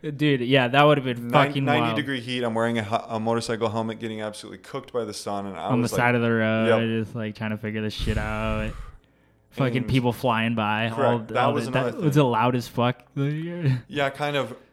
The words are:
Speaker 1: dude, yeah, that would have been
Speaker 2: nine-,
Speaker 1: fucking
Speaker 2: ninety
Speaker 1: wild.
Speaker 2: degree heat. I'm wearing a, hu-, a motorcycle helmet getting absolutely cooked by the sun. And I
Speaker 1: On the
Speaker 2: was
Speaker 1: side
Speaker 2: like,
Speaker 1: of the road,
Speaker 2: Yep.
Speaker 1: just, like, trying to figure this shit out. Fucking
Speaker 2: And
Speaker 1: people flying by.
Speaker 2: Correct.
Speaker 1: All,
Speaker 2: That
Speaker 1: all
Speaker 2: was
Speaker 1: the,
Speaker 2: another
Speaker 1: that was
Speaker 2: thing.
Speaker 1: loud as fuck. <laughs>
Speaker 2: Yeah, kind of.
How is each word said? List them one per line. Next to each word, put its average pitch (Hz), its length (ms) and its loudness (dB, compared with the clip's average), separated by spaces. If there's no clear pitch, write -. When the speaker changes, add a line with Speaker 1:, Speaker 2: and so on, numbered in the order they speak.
Speaker 1:
dude, 143 240 2
yeah, 127 260 4
that 139 160 6
would 147 140 8
have 131 80 -2
been 120 240 -4
Speaker 2:
nine-, 139 200 6
Speaker 1:
fucking 139 140 -2
Speaker 2:
ninety 147 180 2
Speaker 1:
wild. 117 140 0
Speaker 2:
degree 135 240 -4
heat. 123 240 -4
I'm 113 100 0
wearing 117 260 2
a, 107 40 -2
hu-, 104 120 -2
a - 40 -2
motorcycle 113 500 0
helmet 110 300 -4
getting 110 200 -8
absolutely 107 380 -10
cooked - 340 -12
by 117 140 -4
the 104 80 -10
sun. 101 320 -6
And 95 100 -8
I 80 100 -8
Speaker 1:
On 107 140 0
the 120 40 0
Speaker 2:
was 117 80 -2
Speaker 1:
side 120 160 2
Speaker 2:
like, 120 80 2
Speaker 1:
of 120 60 2
the 117 100 2
road, 113 360 2
Speaker 2:
Yep. 113 380 2
Speaker 1:
just, 107 100 -14
like, 107 200 -6
trying 110 160 -6
to 107 60 -6
figure 110 240 -6
this 107 120 -4
shit 107 240 -2
out. 107 540 -2
Fucking 127 260 -2
Speaker 2:
And 123 100 -2
Speaker 1:
people 123 240 2
flying 117 440 0
by. 107 380 0
Speaker 2:
Correct. 117 60 -4
Speaker 1:
All, 120 80 0
Speaker 2:
That 110 180 -6
Speaker 1:
all 123 160 2
Speaker 2:
was 143 120 -2
Speaker 1:
the, 131 60 -6
Speaker 2:
another 131 200 0
Speaker 1:
that 233 100 -8
was 147 140 2
Speaker 2:
thing. 147 100 6
Speaker 1:
loud 120 300 2
as 123 120 -2
fuck. 120 420 -2
<laughs> - 60 -18
Speaker 2:
Yeah, 143 220 0
kind 147 260 -4
of. 123 200 -2